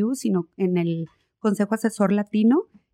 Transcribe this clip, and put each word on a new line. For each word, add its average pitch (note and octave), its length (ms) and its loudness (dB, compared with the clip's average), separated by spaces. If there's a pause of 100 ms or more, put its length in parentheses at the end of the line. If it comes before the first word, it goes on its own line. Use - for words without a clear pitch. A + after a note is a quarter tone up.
U, B3+ 60 -4
sino F#3+ 340 -2 (100)
en F#3 200 0
el E3 280 -2 (340)
Consejo G#3 340 -2
Asesor G#3 380 0
Latino, A3 540 2 (280)